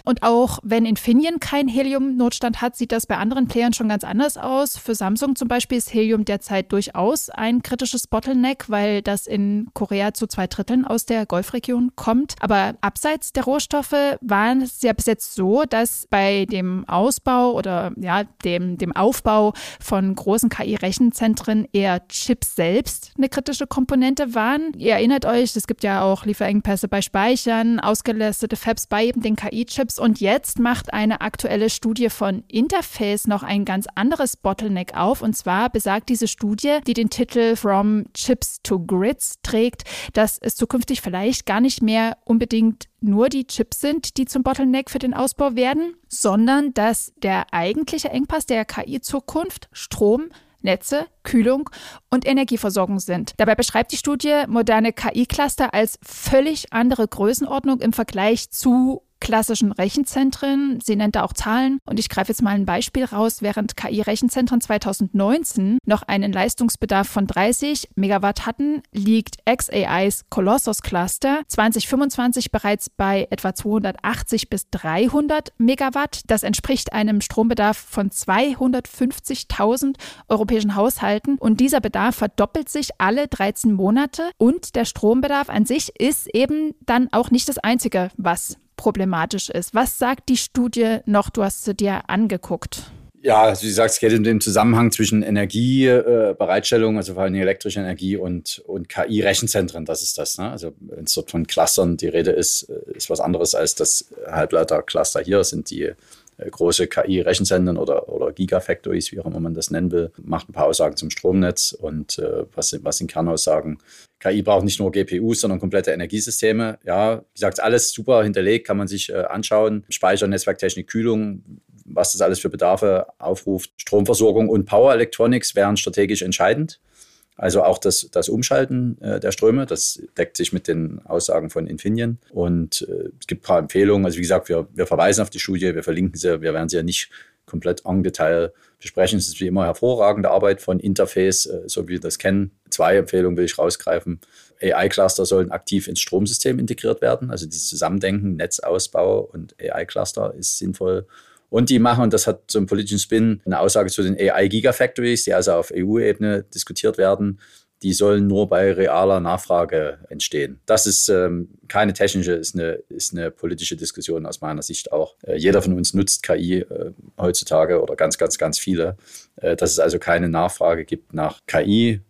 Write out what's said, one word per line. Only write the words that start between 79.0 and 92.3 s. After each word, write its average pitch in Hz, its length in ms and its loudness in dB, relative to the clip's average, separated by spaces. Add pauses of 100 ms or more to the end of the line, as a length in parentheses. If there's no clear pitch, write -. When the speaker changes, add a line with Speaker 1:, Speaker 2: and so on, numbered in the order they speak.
Speaker 1:
europäischen 214 480 2
Haushalten. 214 640 0
Und 220 220 4
dieser 262 200 4
Bedarf 214 360 0
verdoppelt 214 520 -2
sich 294 200 -4 (100)
alle 240 300 0
dreizehn 208 440 0
Monate. 262 640 2
Und 277 380 2
der 233 100 0
Strombedarf 277 640 0
an 214 160 2
sich 269 360 -2
ist - 340 0
eben 294 460 0
dann 247 320 2
auch 233 180 0
nicht 247 180 2
das 269 100 -4
Einzige, 202 580 0
was 175 400 -4 (180)
problematisch 190 760 -2
ist. - 240 -6
Was 247 240 0
sagt 254 300 -2
die 254 100 4
Studie 233 640 0
noch? 208 260 2
Du 214 140 -2
hast - 200 -4
sie 202 100 -2
dir 202 360 -2
angeguckt. - 800 -4 (300)